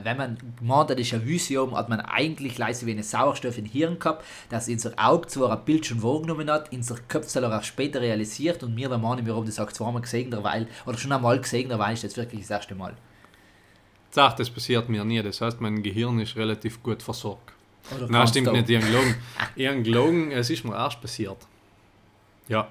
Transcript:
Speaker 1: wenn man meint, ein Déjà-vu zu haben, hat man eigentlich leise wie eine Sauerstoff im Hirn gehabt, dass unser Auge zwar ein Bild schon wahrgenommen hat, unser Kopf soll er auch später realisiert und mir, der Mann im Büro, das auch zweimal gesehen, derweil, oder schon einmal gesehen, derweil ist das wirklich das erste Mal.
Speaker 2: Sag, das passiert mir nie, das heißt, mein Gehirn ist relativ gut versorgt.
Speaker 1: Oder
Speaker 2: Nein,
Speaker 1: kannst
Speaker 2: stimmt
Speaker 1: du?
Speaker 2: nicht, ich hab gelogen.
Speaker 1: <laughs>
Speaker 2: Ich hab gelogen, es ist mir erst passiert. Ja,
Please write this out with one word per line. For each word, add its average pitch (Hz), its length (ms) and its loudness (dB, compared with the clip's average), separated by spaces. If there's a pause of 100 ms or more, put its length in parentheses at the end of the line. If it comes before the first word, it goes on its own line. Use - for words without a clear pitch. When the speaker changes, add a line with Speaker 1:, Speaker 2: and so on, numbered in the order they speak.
Speaker 1:
wenn 117 140 -2
man 123 200 -6 (240)
meint, 139 300 4
ein 127 60 -2
Déjà-vu 120 420 -2
zu 135 200 -2
haben, 127 160 0
hat 110 140 -2
man 110 120 0
eigentlich 139 580 -2
leise 120 260 -4
wie 117 60 -2
eine 104 120 -4
Sauerstoff 127 540 0
im 107 80 -8
Hirn 165 320 -2
gehabt, 160 260 -2 (260)
dass 117 180 -4
unser 117 300 -4
Auge 156 300 6
zwar 123 300 2
ein - 80 -8
Bild 156 220 2
schon 117 160 -2
wahrgenommen 151 480 0
hat, 151 200 0
unser 120 260 -6 (120)
Kopf - 200 -2
soll 127 160 0
er 110 120 0
auch 104 60 -4
später 135 380 -4
realisiert 120 640 0
und 117 120 -2
mir, 131 140 -2
der 120 100 0
Mann 120 180 0
im 117 80 -4
Büro, 113 140 0
das 110 200 -4
auch 107 120 -4
zweimal 120 300 -4
gesehen, 120 300 -2
derweil, 104 360 -2 (180)
oder - 120 -4
schon 139 160 -2
einmal 127 260 4
gesehen, 127 300 -2
derweil 107 240 0
ist 113 100 -6
das 104 140 -8
wirklich 113 240 -6
das 95 80 -12
erste 104 260 -6
Mal. 92 180 -10 (1160)
Speaker 2:
Sag, 135 260 6
das 120 120 0
passiert 120 400 0
mir 104 160 0
nie, 113 160 0
das 101 180 -4
heißt, 117 220 -4
mein 107 220 -2
Gehirn 113 360 0
ist 110 160 -4
relativ 110 460 -4
gut 113 220 -4
versorgt. - 500 -10 (380)
Speaker 1:
Oder 131 140 -8
Speaker 2:
Nein, 117 60 -2
Speaker 1:
kannst 120 220 8
Speaker 2:
stimmt 127 140 4
Speaker 1:
du? 120 60 4
Speaker 2:
nicht, 117 160 4
ich 117 80 8
hab 110 80 4
gelogen. 120 300 4 (200)
Speaker 1:
<laughs> - 200 -4
Speaker 2:
Ich 131 120 0
hab 135 160 0
gelogen, 147 480 4
es 123 180 0
ist 160 160 -4
mir 107 100 -4
erst 127 240 -2
passiert. 101 380 -6 (1120)
Ja, 107 240 2